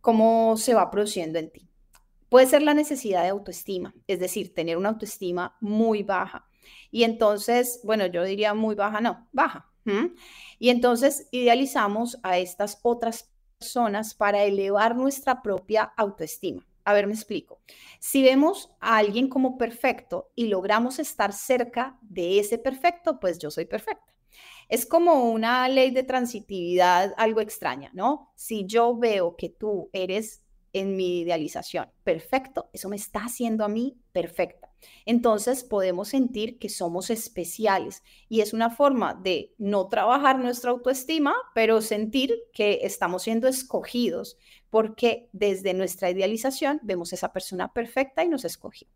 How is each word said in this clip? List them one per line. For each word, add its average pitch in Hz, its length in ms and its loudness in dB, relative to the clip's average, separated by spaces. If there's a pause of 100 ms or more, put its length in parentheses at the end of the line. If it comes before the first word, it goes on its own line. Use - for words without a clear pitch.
cómo 226 560 4
se 220 160 0
va 208 160 4
produciendo 190 520 -2
en 160 100 -10
ti. - 160 -20 (640)
Puede 262 160 10
ser 285 160 4
la 294 120 4
necesidad 269 500 0
de 180 60 0
autoestima, 190 600 -8 (140)
es 185 140 -2
decir, 180 340 -6
tener 165 220 -2
una 196 140 0
autoestima 190 720 -6
muy 214 440 0
baja. 185 440 -4 (440)
Y 226 100 2
entonces, 226 800 2
bueno, 208 240 0
yo 175 160 -2
diría 202 320 0
muy 220 220 0
baja, 214 240 -2
no, 233 320 -4
baja. 277 340 -2 (180)
¿Mm? 226 300 0 (460)
Y 240 80 4
entonces 247 640 2
idealizamos 240 880 2
a 185 160 2
estas 202 440 -4
otras 233 500 -2 (260)
personas 214 560 -2
para 202 300 2
elevar 202 500 2
nuestra 262 480 -2
propia 208 400 -2
autoestima. 196 840 -6 (200)
A 202 80 2
ver, 202 160 4
me 214 60 -2
explico. - 460 -10 (380)
Si - 240 2
vemos 277 560 4
a 220 200 4
alguien 214 300 2
como 262 300 0
perfecto - 800 -4
y 233 100 -2
logramos 214 540 0
estar 208 320 -2
cerca 247 680 -2
de 185 380 0
ese 226 200 -2
perfecto, 311 600 -2
pues 175 220 -4
yo 147 100 -8
soy 170 140 -6
perfecta. - 500 -10 (540)
Es 240 180 -2
como 320 460 4
una 233 360 0
ley 262 220 4
de 262 140 -2
transitividad 190 1120 0
algo 220 240 2
extraña, 139 520 -6
¿no? 233 440 -2
Si 208 300 -8
yo 233 300 2
veo 202 380 0
que - 140 -8
tú 208 440 -6
eres 190 520 -6 (280)
en 190 220 -2
mi 180 280 -2
idealización 165 680 -4 (140)
perfecto, 262 680 -4
eso - 160 -12
me 202 60 -6
está 208 300 -8
haciendo 226 400 -4
a 208 40 -2
mí 233 300 -4 (140)
perfecta. 180 580 -6 (340)
Entonces 240 600 0
podemos 190 460 -2
sentir 240 500 -2
que 208 80 -8
somos 175 420 -6
especiales 196 920 -4 (240)
y 220 120 0
es 208 140 0
una 226 160 0
forma 254 440 2
de 185 440 -4
no 202 300 -2
trabajar 262 500 2
nuestra 247 320 -2
autoestima, 269 640 0 (220)
pero 226 260 4
sentir 220 500 -2 (200)
que 208 300 2
estamos 185 420 -4
siendo 226 240 0
escogidos 208 920 -4 (320)
porque 220 600 0
desde 190 420 -2
nuestra 185 340 -2
idealización 226 760 -2
vemos 180 280 -6
esa 180 200 -6
persona 185 400 -8
perfecta 262 500 -2
y 359 60 0
nos 285 160 -2
escogió. - 520 -12